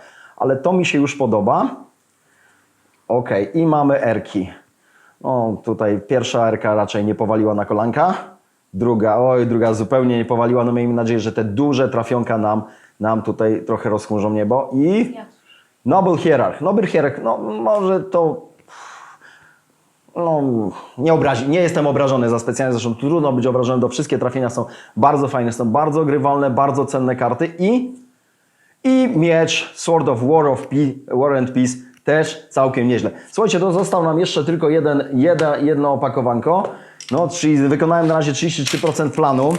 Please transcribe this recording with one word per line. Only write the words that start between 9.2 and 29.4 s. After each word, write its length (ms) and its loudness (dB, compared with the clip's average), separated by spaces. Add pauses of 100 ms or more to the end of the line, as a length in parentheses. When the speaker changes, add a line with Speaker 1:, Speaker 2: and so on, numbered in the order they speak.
Speaker 1:
druga 260 2
zupełnie 440 0
nie 80 -2
powaliła. 380 0
No 80 0
miejmy 220 0
nadzieję, 260 0
że 120 -4
te 120 -4
duże 460 0
trafionka 480 -2
nam, 260 0 (360)
nam 220 -2
tutaj 440 -2
trochę 240 -4
rozchmurzą 440 -2
niebo. 400 0
I 420 0
Speaker 2:
Ja. 100 -16 (600)
Speaker 1:
Noble 320 2
Hierarch. 440 0
Noble 260 0
Hierarch, 360 -2
no 140 -2
może 600 -2
to, 420 0 (1700)
no, 260 0 (560)
nie 160 2
obrazi-, 360 0
nie 100 2
jestem 280 0
obrażony 420 2
za 100 2
specjalnie, 340 -2
zresztą 220 -2
trudno 380 0
być 120 0
obrażonym, 340 2
bo 100 2
wszystkie 300 -2
trafienia 300 -2
są 160 -6 (320)
bardzo 300 4
fajne, 260 -2
są 180 -2
bardzo 340 0
grywalne, 440 2
bardzo 360 2
cenne 300 -2
karty 440 -2
i, 360 0 (880)
i 320 2
miecz 600 2